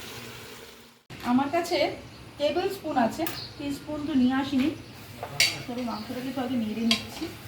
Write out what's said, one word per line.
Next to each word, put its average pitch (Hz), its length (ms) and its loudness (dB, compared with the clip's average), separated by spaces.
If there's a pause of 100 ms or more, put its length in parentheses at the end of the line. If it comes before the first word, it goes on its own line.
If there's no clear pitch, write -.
(1300)
আমার 277 240 6
কাছে 349 220 4 (640)
টেবিল 302 360 4
স্পুন 294 200 -4 (100)
আছে, 294 180 0 (340)
টিস্পুন 294 500 -4
তো 320 140 0
নিয়ে 254 200 6
আসিনি, 277 280 4 (960)
তবে 247 240 -4
মাংসটাকে 247 460 -6
তো 285 100 -2
আগে 254 180 0
নেড়ে 214 260 -2
নিচ্ছি। - 340 -2 (240)